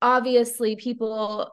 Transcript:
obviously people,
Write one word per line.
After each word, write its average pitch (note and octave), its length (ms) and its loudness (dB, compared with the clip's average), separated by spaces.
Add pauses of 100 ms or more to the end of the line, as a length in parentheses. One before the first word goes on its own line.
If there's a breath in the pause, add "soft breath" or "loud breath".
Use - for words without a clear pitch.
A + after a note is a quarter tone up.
obviously A#3+ 760 2
people, A3 760 -6